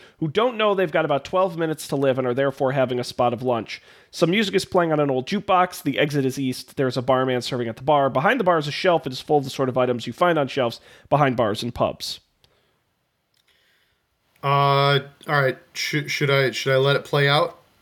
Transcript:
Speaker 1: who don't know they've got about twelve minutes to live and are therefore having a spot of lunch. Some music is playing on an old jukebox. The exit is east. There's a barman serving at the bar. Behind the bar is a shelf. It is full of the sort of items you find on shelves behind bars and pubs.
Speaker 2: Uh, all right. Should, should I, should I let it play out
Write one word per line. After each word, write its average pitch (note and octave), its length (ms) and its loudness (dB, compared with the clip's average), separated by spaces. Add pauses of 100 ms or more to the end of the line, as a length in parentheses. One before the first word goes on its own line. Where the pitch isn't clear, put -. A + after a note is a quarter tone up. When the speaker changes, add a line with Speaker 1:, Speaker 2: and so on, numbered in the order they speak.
(180)
Speaker 1:
who D#3+ 100 -4
don't A3 300 0
know G#3+ 160 2
they've F#3 180 0
got D#3+ 140 0
about C#3+ 180 0
twelve F#3 320 -2
minutes D#3+ 340 -4
to D#3 60 -2
live C#3 220 2
and C3 80 -2
are B2 80 0
therefore C3+ 380 0
having B2+ 280 0
a B2 40 -4
spot A#2+ 280 0
of A#2+ 120 -6
lunch. A#2 360 -4 (300)
Some E3+ 220 0
music G3 240 0
is F#3 100 0
playing E3+ 260 0
on D3+ 80 2
an C#3+ 120 2
old B2+ 160 -2
jukebox. F3+ 560 0
The C#3 160 -2
exit C#3+ 260 0
is C3 140 -2
east. - 380 -6
There's C3 200 -2
a C3 60 -2
barman B2+ 400 0
serving B2 240 -4
at A2+ 100 -8
the - 60 -16
bar. C#3 260 4
Behind C3 300 0
the G#3+ 40 -2
bar F3 140 4
is D3+ 100 -2
a D3 40 -6
shelf. E3+ 340 0
It D#3+ 80 -6
is B2+ 80 -10
full D3+ 160 0
of C#3 60 2
the C3+ 80 -8
sort C3+ 180 -2
of A#2+ 80 -4
items B2 300 0
you A#2+ 60 -8
find F3 260 2
on C#3 80 0
shelves A#2+ 320 -2 (320)
behind C#3 260 2
bars G#2+ 240 0
and A#2+ 120 -6
pubs. - 460 -4 (2250)
Speaker 2:
Uh, C#3+ 40 -2
all C#3 540 4 (260)
right. C#3+ 320 0 (140)
Should, D3 360 -4
should C#3+ 220 0
I, C3+ 180 4
should C3+ 240 -2
I C3 40 4
let C#3 180 4
it - 100 -4
play C#3+ 240 2
out D#3 300 2 (220)